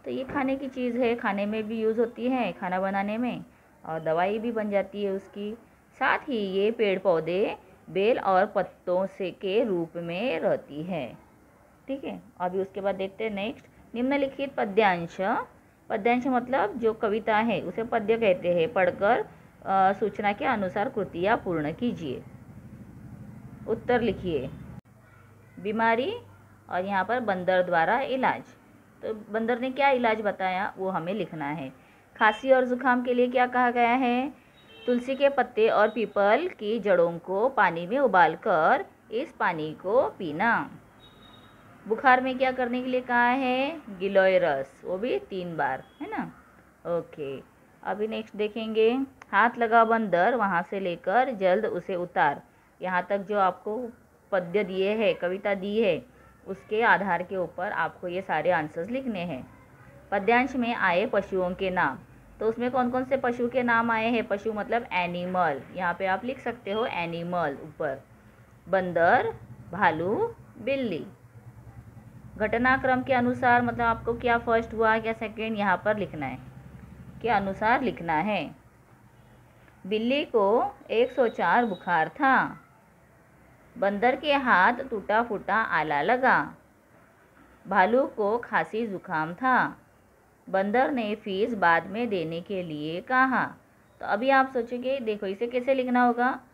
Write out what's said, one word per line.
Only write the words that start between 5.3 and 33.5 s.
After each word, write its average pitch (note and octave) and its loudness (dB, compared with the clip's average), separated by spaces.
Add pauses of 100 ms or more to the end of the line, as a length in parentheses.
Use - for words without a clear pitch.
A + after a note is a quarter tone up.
साथ D4+ 0
ही B3+ -2
ये G3 0
पेड़ G#3 0
पौधे F3 0 (300)
बेल G3 2
और F#3+ 4
पत्तों F#3 -2
से F#3+ -8
के G3+ 0
रूप F3 -2
में E3+ -4
रहती D#3 -2
है। E3+ -6 (800)
ठीक C4+ -8
है, G3+ -10 (180)
अभी F3+ -2
उसके F#3+ -6
बाद G3 -2
देखते F#3+ -6
हैं A3 -4
नेक्स्ट, G#3 -6 (280)
निम्नलिखित C4+ -2
पद्यांश G3 0 (720)
पद्यांश A#3+ 0
मतलब C4 0
जो A3+ 0
कविता A3 0
है G#3+ 0
उसे F3+ -6
पद्य A3+ 0
कहते F#3 2
हैं। D#3+ 2
पढ़कर, G3 2 (400)
अ, F#3+ 4
सूचना G#3 -2
के A#3 -6
अनुसार G#3+ -2
कृतियाँ F#3+ -2
पूर्ण D#3 -4
कीजिए। E3 -6 (1400)
उत्तर A#3 0
लिखिए। F3 -2 (1120)
बीमारी A3+ 0 (560)
और F#3 -4
यहाँ G3 0
पर A#3 0
बंदर F#3 2
द्वारा F3 4
इलाज। G3+ 0 (600)
तो A3 -6 (160)
बंदर A3+ -2
ने C4 -4
क्या C#4 4
इलाज A#3+ 2
बताया F#3+ -2
वो F#3+ -4
हमें F3 -4
लिखना C#3+ -6
है। C#3+ -6 (460)
खांसी A3+ 2
और C4 6
जुकाम B3 0
के B3 -2
लिए B3 4
क्या B3 2
कहा B3 2